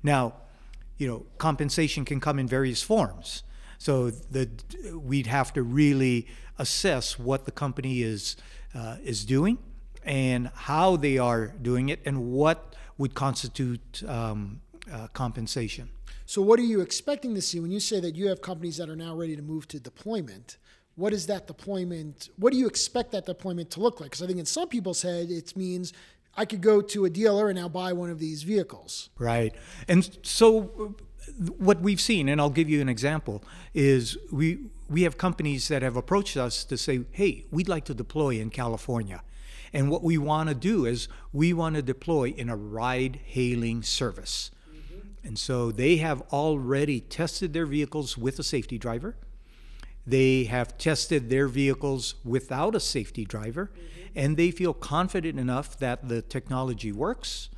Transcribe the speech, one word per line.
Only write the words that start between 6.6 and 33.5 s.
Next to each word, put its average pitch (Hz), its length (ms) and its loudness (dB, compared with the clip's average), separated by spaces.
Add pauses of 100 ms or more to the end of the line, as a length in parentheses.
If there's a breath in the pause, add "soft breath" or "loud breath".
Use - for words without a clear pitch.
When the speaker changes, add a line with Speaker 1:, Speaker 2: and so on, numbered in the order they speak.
Speaker 1:
what 135 280 -2
the 135 60 -6
company 131 520 -2
is, 110 340 -4 (380 loud breath)
uh, 113 280 -8
is 107 220 -4
doing 151 320 4 (480)
and 127 480 2
how 170 440 4
they 139 200 4
are 120 300 2
doing 123 420 0
it 151 160 -2
and 131 260 -2
what 151 440 2 (240 loud breath)
would 139 160 -2
constitute, 127 920 -2
um, 107 540 -4 (300)
uh, 113 160 -12
compensation. 117 840 -4 (360 loud breath)
Speaker 2:
So - 160 -2
what 220 160 10
are 247 60 2
you 220 160 4
expecting 262 560 -2
to 185 60 -2
see - 180 -4
when 165 100 -4
you 202 120 -2
say 202 180 0
that 170 160 -2
you 196 140 0
have 190 120 -2
companies 170 360 -6
that 165 120 -6
are 156 60 -10
now 165 180 -8
ready 160 220 -4
to 147 60 -10
move 156 280 -6
to 147 100 -10
deployment? 127 760 -8 (400 soft breath)
What 196 160 0
is 190 160 -2
that 190 200 -4
deployment? 175 920 -6
What 233 160 4
do 254 40 4
you 254 80 6
expect - 460 0
that 202 140 -4
deployment 175 460 -6
to 170 100 -6
look 220 180 2
like? 139 120 -12
'Cause 147 100 -8
I 180 60 -4
think 180 120 0
in 160 60 -6
some 349 240 -2
people's 190 320 -2
head, 175 280 -2
it 165 280 -6
means 180 340 -4 (440 loud breath)
I 214 100 0
could 214 160 -4
go 208 200 10
to 202 240 0
a 180 40 4
dealer 208 400 4
and 185 100 0
now 175 80 -4
buy 180 260 -2
one 175 160 -4
of 165 100 -6
these 156 240 -4
vehicles. - 680 -2 (100)
Speaker 1:
Right. 117 340 2 (340 loud breath)
And 180 360 4
so, 214 720 4
uh, - 360 -18 (240)
what 185 240 4
we've 202 200 2
seen, 175 280 4
and 147 120 4
I'll 147 80 4
give 151 200 2
you 147 120 4
an 131 80 2
example, 120 540 -2 (300 loud breath)